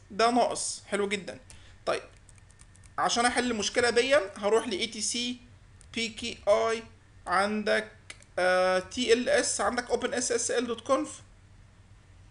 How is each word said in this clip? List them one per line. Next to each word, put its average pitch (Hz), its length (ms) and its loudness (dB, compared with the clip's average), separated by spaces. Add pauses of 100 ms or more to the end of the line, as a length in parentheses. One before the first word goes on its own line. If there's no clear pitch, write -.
ده 220 200 4
ناقص. - 540 0
حلو 202 240 -2
جدًا. 185 320 -8 (460)
طيب - 160 -2 (960)
عشان 220 280 2
احل 247 240 0
المشكله 233 400 0
دي 247 240 2
هروح 226 540 2
ل 220 40 -4
اي 214 140 -2
تي 220 140 -10
سي 240 400 -4 (540)
بي 226 140 -4
كي 226 300 -10 (100)
اي، 226 340 2 (440)
عندك، 214 680 0 (460)
آه، 185 400 4
تي 226 340 0
ال 240 160 2
اس، - 320 2
عندك 240 300 -2
اوبن 247 240 -2
اس 247 180 -2
اس - 180 -2
ال 247 160 0
دوت 120 140 -6
كونف، - 420 -2 (1080)